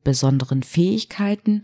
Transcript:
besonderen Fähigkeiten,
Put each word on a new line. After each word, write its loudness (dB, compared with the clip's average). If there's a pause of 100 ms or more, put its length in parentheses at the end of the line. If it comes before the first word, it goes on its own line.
besonderen 0
Fähigkeiten, -2